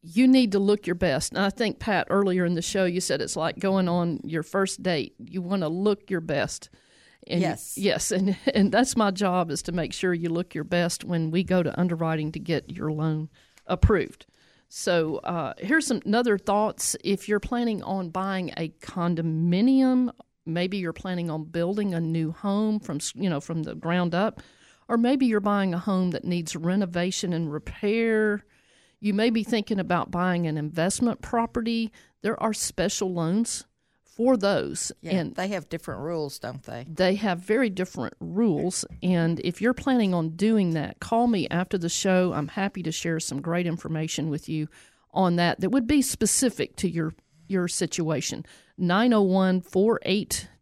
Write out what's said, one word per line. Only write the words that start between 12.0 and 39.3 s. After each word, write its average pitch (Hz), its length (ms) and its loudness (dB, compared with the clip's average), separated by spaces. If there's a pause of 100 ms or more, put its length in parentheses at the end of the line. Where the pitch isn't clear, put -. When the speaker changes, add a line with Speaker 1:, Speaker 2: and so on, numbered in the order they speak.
Speaker 1:
to - 80 -10
get - 320 -4
your 156 200 -4
loan 156 380 -2 (380)
approved. - 580 2 (480)
So, 165 440 0
uh, 165 400 -4
here's 311 280 2
some, 226 200 0
another 220 320 2
thoughts. 208 680 0
If - 240 -2
you're 208 140 0
planning 233 420 -2
on 185 260 -4
buying 190 460 -4
a 160 140 -4 (560)
condominium, 247 840 4 (360)
maybe 180 320 -2
you're 170 160 -4
planning 175 360 -4
on 156 140 -6
building 175 500 -2
a 165 60 0
new 165 320 0
home 208 480 0
from 147 180 -6
s-, - 180 -6
you 180 140 0
know, 143 100 0
from 165 240 -4
the 160 120 -6
ground 170 400 0
up, 202 260 -2 (460)
or 240 100 0
maybe 254 280 4
you're 220 140 2
buying 202 340 2
a 175 60 -2
home 185 320 0
that - 140 -6
needs 175 300 -2
renovation 180 800 -2
and 160 180 -2
repair. 214 960 0 (540)
You 208 140 0
may 220 160 4
be 226 140 2
thinking 208 360 0
about 175 320 -2
buying 175 360 0
an 156 100 -2
investment 170 640 0
property. 226 680 -2 (300)
There - 200 -2
are 214 120 0
special 190 600 -2
loans 175 520 0 (380)
for 247 320 4
those. 185 560 0 (100)
Speaker 2:
Yeah, 165 120 -2
Speaker 1:
And 175 220 0
Speaker 2:
they 185 140 -2
have 185 200 -6
different 147 320 -8
rules, 156 360 -4
don't 131 260 -10
they? 120 240 -12
Speaker 1:
They 185 280 2
have 196 240 0
very 220 300 2
different 185 500 -4
rules. 170 640 0 (180)
And 170 380 2